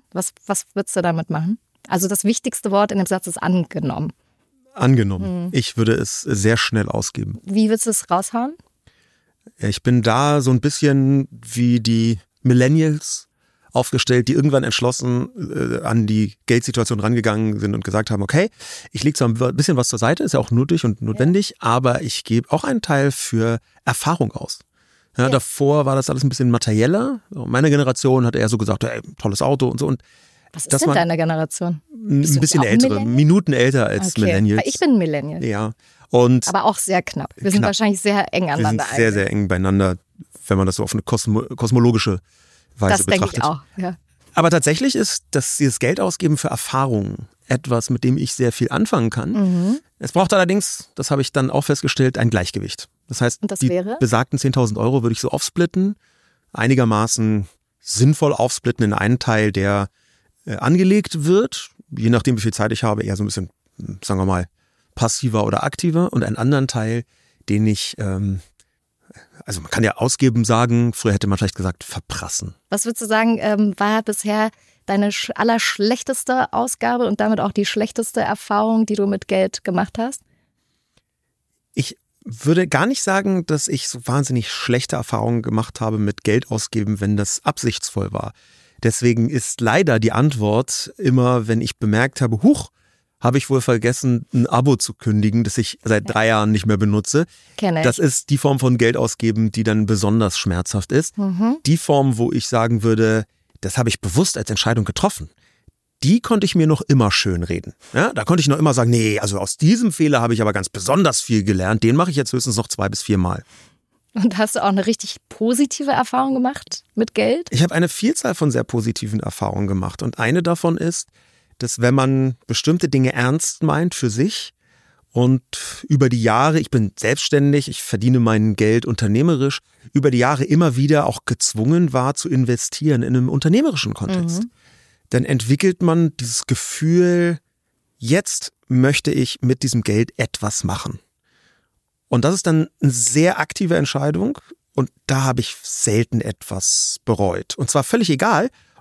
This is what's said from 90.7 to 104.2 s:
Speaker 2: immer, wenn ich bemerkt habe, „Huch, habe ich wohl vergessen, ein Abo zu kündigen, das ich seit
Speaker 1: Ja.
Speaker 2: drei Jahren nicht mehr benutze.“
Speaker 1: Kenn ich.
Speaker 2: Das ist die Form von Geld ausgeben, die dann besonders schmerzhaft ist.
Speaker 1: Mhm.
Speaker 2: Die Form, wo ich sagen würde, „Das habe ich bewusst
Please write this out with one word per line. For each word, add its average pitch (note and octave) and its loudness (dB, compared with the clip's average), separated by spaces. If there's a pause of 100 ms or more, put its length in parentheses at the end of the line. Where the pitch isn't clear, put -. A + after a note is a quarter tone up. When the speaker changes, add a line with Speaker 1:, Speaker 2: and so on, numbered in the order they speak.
Speaker 2:
immer, B2 2
wenn A2+ 0
ich A#2 -6
bemerkt A2 0
habe, A2+ 0
„Huch, C#4 2 (500)
habe B2+ 2
ich - -2
wohl C3 2
vergessen, A#2+ 0
ein B2 4
Abo C3 4
zu - -4
kündigen, G#2+ 2
das G#2 -4
ich - -4
seit G#2 0
Speaker 1:
Ja. G#2 -4
Speaker 2:
drei A2 2
Jahren G#2+ 4
nicht G#2 2
mehr G#2+ 2
benutze.“ G#2 0 (320)
Speaker 1:
Kenn F3 0
ich. D#3 0
Speaker 2:
Das B2 2
ist - 0
die C#3+ 2
Form C#3 2
von B2+ 2
Geld A#2 4
ausgeben, A2 0
die A2+ -4
dann G#2+ 2
besonders G#2+ 2
schmerzhaft F#2 -2
ist. D3 -4
Speaker 1:
Mhm. G3+ -2
Speaker 2:
Die E3+ 2
Form, C#3 0
wo A#2 -2
ich - -4
sagen A2+ 0
würde, A2 2 (360)
„Das G2 -6
habe A#2 0
ich - -4
bewusst G#2+ 0